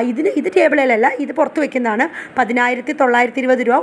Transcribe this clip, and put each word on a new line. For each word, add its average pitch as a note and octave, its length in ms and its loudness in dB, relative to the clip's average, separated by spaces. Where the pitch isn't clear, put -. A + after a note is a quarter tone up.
ഇതിന്, D4+ 200 -2
ഇത് D#4 160 -4
ടേബിളേലല്ല, C4+ 500 2
ഇത് - 140 -10
പുറത്ത് D#4+ 260 0
വെക്കുന്നതാണ്. B3 400 -2
പതിനായിരത്തി B3 640 -2
തൊള്ളായിരത്തി B3 420 2
ഇരുപത് B3+ 260 2
രൂപ, B3 140 4